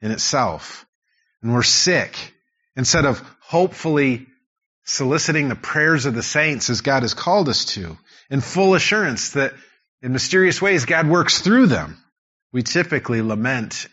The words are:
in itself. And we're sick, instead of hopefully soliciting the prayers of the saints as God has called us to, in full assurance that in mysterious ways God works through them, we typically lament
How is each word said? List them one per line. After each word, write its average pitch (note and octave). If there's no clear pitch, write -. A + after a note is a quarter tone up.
in G#2+
itself. A2
And A#2
we're A#2+
sick, -
instead C#3+
of C3
hopefully D3
soliciting D3
the A2+
prayers D3+
of B2
the A#2
saints D3+
as A2+
God C3+
has A2+
called F3
us -
to, E2
in C3+
full F#3+
assurance G3
that C3+
in B2+
mysterious F3+
ways F3+
God E3
works E3+
through A#3
them, D#2+
we B2
typically C#3+
lament A2